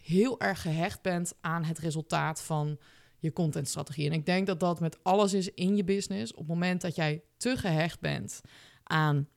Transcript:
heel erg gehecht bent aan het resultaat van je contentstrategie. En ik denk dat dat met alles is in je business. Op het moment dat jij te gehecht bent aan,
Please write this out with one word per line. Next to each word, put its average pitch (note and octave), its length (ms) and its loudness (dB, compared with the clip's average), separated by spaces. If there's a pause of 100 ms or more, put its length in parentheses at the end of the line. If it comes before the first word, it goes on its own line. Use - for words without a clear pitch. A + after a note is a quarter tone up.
heel G#3 380 2
erg G3 220 0
gehecht E3 400 -2
bent F3 380 -2
aan E3 240 0
het D#3+ 140 -2
resultaat D3+ 640 -2
van D3 360 -2 (400)
je D#3 140 -2
contentstrategie. D3 760 -2
En D3 60 0
ik D#3+ 140 -2
denk F#3 200 2
dat F3+ 140 -2
dat F3 200 0
met D#3+ 220 -2
alles G3 300 4
is F#3+ 220 -2
in F#3 220 2
je G3+ 80 2
business. G3 480 -2
Op - 60 -18
het D3+ 100 -8
moment F3 320 0
dat F3 140 -4
jij D#3 280 0 (140)
te B3+ 200 0
gehecht D#3+ 440 0
bent - 400 -6 (420)
aan, D3+ 540 2